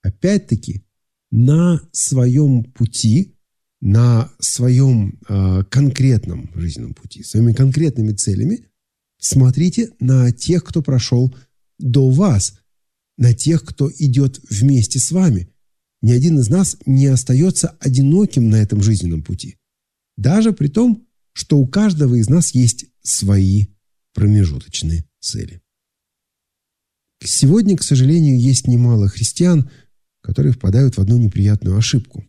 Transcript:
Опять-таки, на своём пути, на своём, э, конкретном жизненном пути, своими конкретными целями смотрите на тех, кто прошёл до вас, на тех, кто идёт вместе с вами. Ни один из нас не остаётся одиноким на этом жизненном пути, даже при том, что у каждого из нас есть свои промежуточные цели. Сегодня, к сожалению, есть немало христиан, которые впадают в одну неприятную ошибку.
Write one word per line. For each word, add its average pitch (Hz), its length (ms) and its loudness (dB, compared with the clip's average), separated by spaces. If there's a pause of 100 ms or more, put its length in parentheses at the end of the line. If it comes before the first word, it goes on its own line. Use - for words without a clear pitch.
Опять-таки, - 800 -4 (480)
на 156 500 2 (100)
своём 127 720 0
пути, 120 720 -2 (460)
на 113 580 2
своём, 123 880 0
э, 95 420 0
конкретном 127 880 0
жизненном 82 380 -10
пути, - 300 -20
своими 113 300 0
конкретными 131 600 0
целями 104 520 -4 (540)
смотрите 156 800 0
на 127 320 2
тех, 165 320 -2
кто - 180 -6
прошёл 127 540 -2 (440)
до 131 300 2
вас, 135 500 0 (580)
на 120 160 2
тех, 156 300 -2
кто - 280 -6
идёт 135 480 -2 (100)
вместе 113 500 0
с - 120 -4
вами. 151 380 0 (520)
Ни 110 100 2
один 143 280 2
из 110 100 0
нас 180 360 0
не 135 220 2
остаётся 135 720 0
одиноким 139 680 0
на 110 80 2
этом 104 240 0
жизненном 92 420 -2
пути, - 340 -12 (580)
даже 196 380 0
при 147 140 -2
том, 226 400 -2 (260)
что - 240 -2
у 135 100 2
каждого 151 480 0
из 110 140 0
нас 165 220 2
есть 127 340 0 (160)
свои 98 640 0 (480)
промежуточные 82 920 -2 (140)
цели. 90 420 -12 (1600)
Сегодня, 190 520 2
к - 80 -6
сожалению, 139 560 2
есть 127 280 0
немало 120 420 2
христиан, 165 600 0 (520)
которые 139 300 -2
впадают 123 460 0
в 95 40 0
одну 104 160 2
неприятную 101 600 0
ошибку. - 520 -4